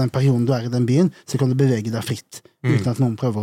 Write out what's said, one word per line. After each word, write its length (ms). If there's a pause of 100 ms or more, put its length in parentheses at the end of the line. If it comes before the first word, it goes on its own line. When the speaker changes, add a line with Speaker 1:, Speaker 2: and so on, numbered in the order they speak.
Speaker 1:
den 80
perioden 340
du 60
er 160
i 0
den 180
byen, 280 (120)
så 140
kan 80
du 80
bevege 340
deg 140
fritt. 380 (200)
Speaker 2:
Mm. 140
Speaker 1:
Uten 160
at 100
noen 160
prøver 260